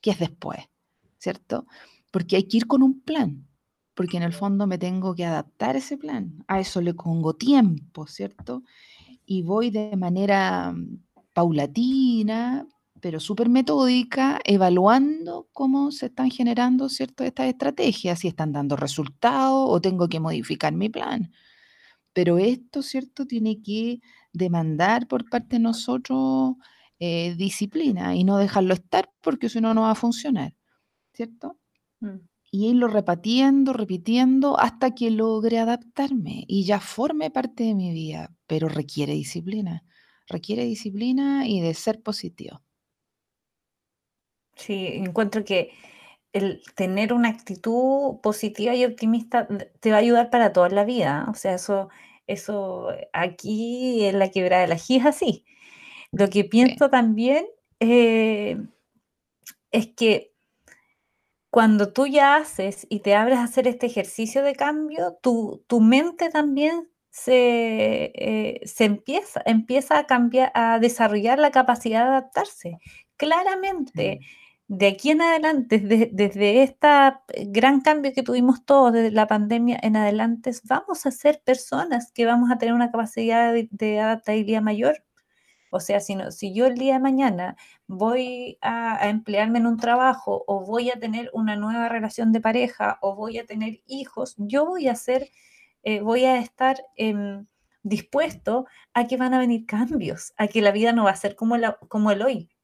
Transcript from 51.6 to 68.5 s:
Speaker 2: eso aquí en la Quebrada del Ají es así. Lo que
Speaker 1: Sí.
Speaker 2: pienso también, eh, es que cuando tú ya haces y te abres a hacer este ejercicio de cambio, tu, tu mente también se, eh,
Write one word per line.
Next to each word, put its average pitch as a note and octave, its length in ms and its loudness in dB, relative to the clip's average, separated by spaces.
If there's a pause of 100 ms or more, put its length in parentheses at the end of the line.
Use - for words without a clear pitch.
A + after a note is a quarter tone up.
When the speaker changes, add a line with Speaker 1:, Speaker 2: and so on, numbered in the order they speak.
Speaker 2:
eso G3 640 -8 (240)
aquí A3 920 -4
en G3 140 0
la F#3+ 120 2
Quebrada F#3 320 2
del E3+ 100 2
Ají B3 240 0
es B3 80 4
así. D4 400 0 (680)
Lo G3 180 2
que G3 140 2
Speaker 1:
Sí. - 60 -4
Speaker 2:
pienso B3+ 400 4
también, B3 560 2 (340)
eh, A3+ 800 4 (1120)
es A3+ 240 0
que - 380 0 (1160)
cuando G#3+ 440 4
tú C#4 140 2
ya C#4 300 6
haces G3+ 520 -4
y G3+ 120 -6
te G3+ 140 2
abres A#3+ 220 4
a A#3+ 60 0
hacer A#3+ 240 0
este B3 180 -2
ejercicio A3+ 580 -4
de C#4 120 0
cambio, D4+ 640 -4
tu, A#3 460 -2
tu A#3+ 140 4
mente D#4+ 480 4
también D4+ 600 0 (220)
se, A#3 1040 2
eh, - 500 -4